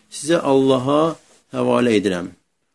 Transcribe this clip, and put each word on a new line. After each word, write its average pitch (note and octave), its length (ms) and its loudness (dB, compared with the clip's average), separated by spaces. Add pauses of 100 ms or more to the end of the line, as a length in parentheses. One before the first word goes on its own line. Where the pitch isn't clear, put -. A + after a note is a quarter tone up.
(120)
"Sizə D#3+ 280 -2
Allaha C3+ 760 2 (380)
həvalə B2 440 0
edirəm. F#2 300 -2 (480)